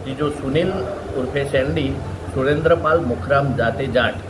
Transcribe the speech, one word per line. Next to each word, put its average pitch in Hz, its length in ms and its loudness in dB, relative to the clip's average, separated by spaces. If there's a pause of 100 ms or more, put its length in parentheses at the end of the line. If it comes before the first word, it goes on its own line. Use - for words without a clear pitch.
ત્રીજો 139 260 -2
સુનિલ 143 420 0 (460)
ઉર્ફે 131 260 -2
સેન્ડી, 139 500 0 (400)
સુરેન્દ્રપાલ 143 680 4
મુખરામ, 135 540 2
જાતે 117 300 0
જાટ 117 280 2 (160)